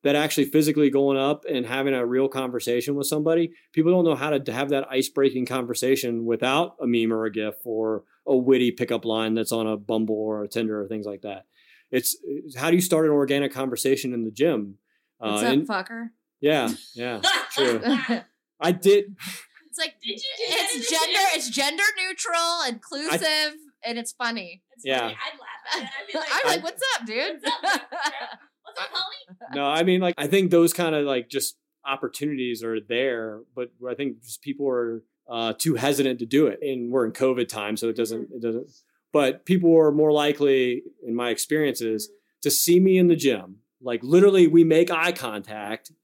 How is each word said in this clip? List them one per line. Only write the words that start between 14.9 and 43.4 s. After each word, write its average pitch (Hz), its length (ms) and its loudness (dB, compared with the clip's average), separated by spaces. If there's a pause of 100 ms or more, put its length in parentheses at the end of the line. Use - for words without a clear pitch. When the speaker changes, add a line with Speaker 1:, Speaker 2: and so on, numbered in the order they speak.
Speaker 2:
What's 107 260 -2
Speaker 1:
Uh, - 40 0
Speaker 2:
up, 233 60 4
Speaker 1:
and 294 140 2
Speaker 2:
fucker? 226 420 -6 (300)
Speaker 1:
Yeah, 139 300 2 (260)
yeah, 120 240 -6 (180)
Speaker 3:
<laughs> - 160 -6
Speaker 1:
true. 240 280 2
Speaker 2:
<laughs> - 800 -4
Speaker 1:
I 165 120 0
did. 196 440 4 (520)
Speaker 2:
It's - 120 -16
like, - 220 -6
Speaker 3:
Did - 80 -12
you 202 60 -8 (220)
do 440 120 -6
that 381 100 0
in 370 60 -2
Speaker 2:
it's 254 240 -4
Speaker 3:
the 320 60 0
Speaker 2:
gender, 330 180 0
Speaker 3:
gym? 392 220 2
Speaker 2:
it's 254 140 -6
gender 294 340 0 (140)
neutral, 339 680 -2
inclusive, 277 560 -4
Speaker 1:
I 311 320 0 (300)
Speaker 2:
and 233 120 -6
it's 233 140 -10
funny. 220 500 -8 (140)
Speaker 3:
It's - 100 -20
Speaker 1:
Yeah. 135 140 0
Speaker 3:
funny. 113 160 -4
I'd - 240 -12
laugh - 380 -8
at 254 60 -8
it. 208 60 -12 (100)
I'd 403 120 -14
be 311 80 -6
like, 320 100 -6
Speaker 2:
<laughs> 523 160 0
I'm 480 60 2
like, 349 80 0
Speaker 1:
I 294 40 -10
Speaker 2:
"What's 359 200 -8 (120)
up, 233 120 -8
dude?" 277 340 -6
Speaker 3:
"What's 427 340 -2
up, 269 60 -6
dude? 285 580 -8 (240)
What's - 160 -16
up, 392 120 -10
Speaker 1:
I - 20 -18
Speaker 3:
Polly?" - 600 -12
Speaker 1:
No, 143 100 -2
I 156 180 2
mean, 185 180 4
like, 175 160 0
I 151 100 -4
think 185 240 2
those 170 220 6
kinda, 160 280 0
like, 131 280 -2
just - 280 -6 (280)
opportunities 135 800 -6
are 113 160 -4
there, 113 640 -4 (140)
but 123 160 -8 (180)
I 120 60 -6
think 123 280 -6
just - 180 -16
people 143 280 -6
are, 117 340 -4 (260)
uh, 113 280 -4
too 160 180 0
hesitant 131 440 0
to 117 60 -6
do 135 220 2
it. 104 140 -4
And 127 300 -6
we're 123 140 2
in 107 60 -4
covid 123 360 0
time, 107 300 -6
so 117 120 -2
it 110 60 -4
doesn't, 113 300 -4
Speaker 3:
Mm-hmm. - 100 -20
Speaker 1:
it 117 60 -14
doesn't. 117 280 -6 (420)
But 139 340 0
people 175 320 4
are 156 140 6
more 151 200 4
likely, 139 720 2 (220)
in 117 100 -4
my 120 140 -2
experiences, 113 800 -2
Speaker 3:
Mm-hmm. - 80 -20 (280)
Speaker 1:
to 147 80 0
see 175 280 4
me 190 180 6
in 180 100 6
the 165 80 6
gym. 107 420 -2 (240)